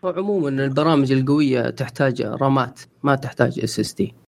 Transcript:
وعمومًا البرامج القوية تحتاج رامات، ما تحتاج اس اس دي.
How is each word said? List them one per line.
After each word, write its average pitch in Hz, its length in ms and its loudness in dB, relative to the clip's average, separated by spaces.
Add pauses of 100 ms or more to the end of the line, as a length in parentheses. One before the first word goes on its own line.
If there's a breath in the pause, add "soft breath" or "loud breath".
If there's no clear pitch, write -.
وعمومًا 185 460 -2
البرامج 139 640 2
القوية 131 580 2
تحتاج 123 520 -2
رامات، 131 580 0 (220)
ما 143 120 2
تحتاج 123 460 -2
اس 110 200 -4
اس - 140 -4
دي. - 200 -4 (240)